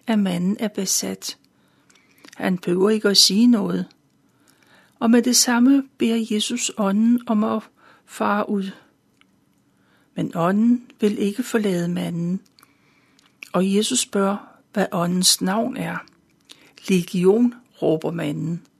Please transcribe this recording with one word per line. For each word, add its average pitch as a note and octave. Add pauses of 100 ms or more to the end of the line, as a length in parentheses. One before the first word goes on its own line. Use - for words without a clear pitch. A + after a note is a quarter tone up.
at A3
manden F#3
er A3+
besat. F#3+ (960)
Han F#3
behøver F#3
ikke G#3+
at G3
sige G#3+
noget. F#3 (1120)
Og A#3
med A#3+
det A#3+
samme C4
beder A3+
Jesus A3
ånden A3
om G#3+
at A3 (420)
fare G#3
ud. G3 (1400)
Men E3
ånden G#3
vil G#3
ikke G3+
forlade F#3+
manden. F3 (1080)
Og F#3+
Jesus G#3+
spørger, G3 (360)
hvad F#3+
åndens F3+
navn G#3+
er. E3+ (880)
"Legion," F#3+ (280)
råber D#3+
manden. D#3+ (120)